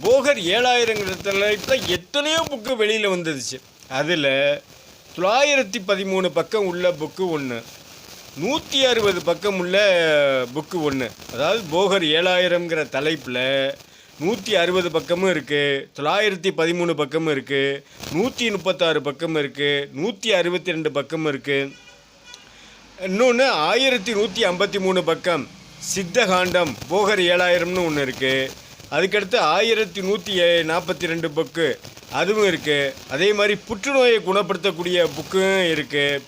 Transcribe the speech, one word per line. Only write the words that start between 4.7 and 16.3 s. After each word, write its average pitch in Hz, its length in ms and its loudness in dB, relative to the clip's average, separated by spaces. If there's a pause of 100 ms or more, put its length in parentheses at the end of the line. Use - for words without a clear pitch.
தொள்ளாயிரத்தி 240 600 2 (120)
பதிமூணு 190 400 0
பக்கம் 190 380 -2
உள்ள 180 260 0
புக்கு 160 460 -4
ஒண்ணு, 123 240 -6 (800)
நூத்தி 277 420 -2
அறுபது 208 400 2
பக்கம் 185 360 -2
உள்ள 180 200 0 (760)
புக்கு 156 220 -6
ஒண்ணு. 135 340 -2 (220)
அதாவது 170 300 -2 (100)
போகர் 190 300 2
ஏழாயிரங்கிற 175 840 0
தலைப்புல 135 920 -2 (460)
நூத்தி 196 340 -2
அறுபது 175 360 2
பக்கமும் 175 400 0
இருக்கு, 143 680 -2
தொள்ளாயிரத்தி 190 600 0